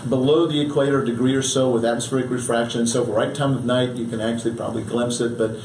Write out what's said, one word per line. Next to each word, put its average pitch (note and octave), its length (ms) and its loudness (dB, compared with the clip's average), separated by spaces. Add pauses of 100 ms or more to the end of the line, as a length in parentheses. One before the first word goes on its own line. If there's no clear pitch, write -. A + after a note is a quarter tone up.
below C#3+ 380 4
the D3+ 140 0
equator, C#3 420 2
a A#2 40 -2
degree B2 280 2
or C3 80 0
so C3 280 2
with A#2 140 2
atmospheric A#2+ 460 0
refraction A#2+ 500 -2
and A2+ 80 2
so A#2+ 160 0
forth, G#2+ 120 -2
right B2 180 0
time C#3 200 0
of A#2 100 -2
night, B2 320 0
you A2+ 100 -4
can A2 140 -4
actually A#2 340 -2
probably A2 280 -4
glimpse A#2+ 380 -2
it, A#2 160 -2
but A2 280 0